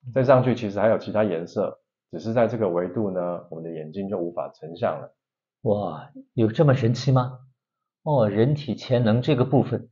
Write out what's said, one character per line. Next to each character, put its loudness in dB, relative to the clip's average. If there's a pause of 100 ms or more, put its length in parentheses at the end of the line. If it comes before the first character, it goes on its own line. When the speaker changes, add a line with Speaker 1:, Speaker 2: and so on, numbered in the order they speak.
(140)
Speaker 1:
再 2
上 6
去 2
其 -4
实 -6
还 4
有 4
其 -10
他 2
颜 -2
色， -4 (320)
只 -10
是 -4
在 4
这 -4
个 0
维 0
度 -2
呢， -4
我 -14
们 -12
的 -10
眼 -12
睛 -8
就 -4
无 -4
法 -8
成 -16
像 -2 (100)
了。 -18 (480)
Speaker 2:
哇， -4 (220)
有 2
这 2
么 6
神 0
奇 -2
吗？ 0 (640)
哦， 2
人 2
体 -4
潜 0
能 2
这 0
个 2
部 4
分， -6